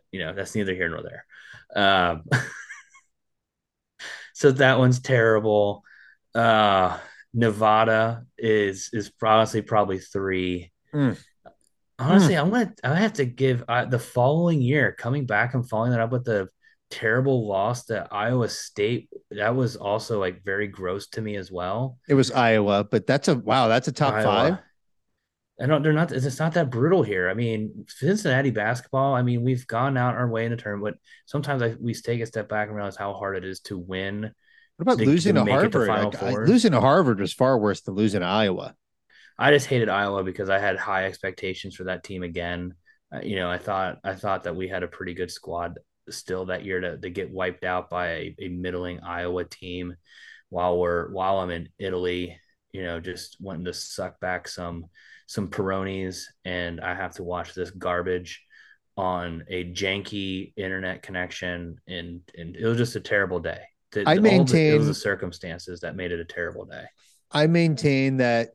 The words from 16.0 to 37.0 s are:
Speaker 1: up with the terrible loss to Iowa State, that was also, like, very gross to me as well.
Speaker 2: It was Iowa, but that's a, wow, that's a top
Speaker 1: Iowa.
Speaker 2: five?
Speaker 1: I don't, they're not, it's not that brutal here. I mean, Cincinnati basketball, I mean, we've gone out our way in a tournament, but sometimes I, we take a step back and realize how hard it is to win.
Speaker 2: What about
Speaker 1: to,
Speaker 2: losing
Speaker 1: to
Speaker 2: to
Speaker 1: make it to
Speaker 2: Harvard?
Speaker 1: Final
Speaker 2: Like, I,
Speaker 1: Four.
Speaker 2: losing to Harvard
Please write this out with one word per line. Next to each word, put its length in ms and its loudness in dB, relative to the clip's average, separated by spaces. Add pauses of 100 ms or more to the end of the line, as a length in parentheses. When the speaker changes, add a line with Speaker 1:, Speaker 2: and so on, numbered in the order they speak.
Speaker 1:
up 100 0
with 140 -2
the 240 0 (400)
terrible 580 0
loss 380 -2
to 260 -6
Iowa 380 0
State, 600 -4 (220)
that 240 0
was 220 0
also, 420 -2
like, 240 -4
very 240 -2
gross 420 -8
to 120 -10
me 160 -6
as 140 -10
well. 460 -4 (120)
Speaker 2:
It 40 4
was 180 4
Iowa, 520 4
but 240 -2
that's 220 2
a, 60 6
wow, 340 2
that's 180 2
a 60 -4
top 220 2
Speaker 1:
Iowa. 80 2
Speaker 2:
five? 340 2 (1040)
Speaker 1:
I 60 0
don't, 160 4
they're 100 4
not, 180 2
it's 260 -2
not 180 0
that 140 2
brutal 320 4
here. 280 0
I 40 0
mean, 540 -4
Cincinnati 640 0
basketball, 640 0
I 80 2
mean, 200 0
we've 240 0
gone 300 0
out 200 2
our 120 -2
way 180 -2
in 60 -2
a 60 -4
tournament, 400 -6
but 120 -20 (160)
sometimes 360 -2
I, 180 0
we 140 -2
take 260 -4
a 60 -4
step 240 -6
back 180 -4
and 80 -10
realize 220 -8
how 160 -6
hard 240 -6
it 80 -8
is 160 -10
to 160 -10
win. 560 -6 (420)
Speaker 2:
What 60 -8
about 180 2
Speaker 1:
to, 60 2
Speaker 2:
losing 300 4
Speaker 1:
to 40 4
Speaker 2:
to 60 4
Speaker 1:
make 100 4
it 160 4
to 60 0
Speaker 2:
Harvard? 100 2
Speaker 1:
Final 240 0
Speaker 2:
Like, 120 -8
I, 80 -2
Speaker 1:
Four. 160 0
Speaker 2:
losing 260 6
to 80 4
Harvard 400 6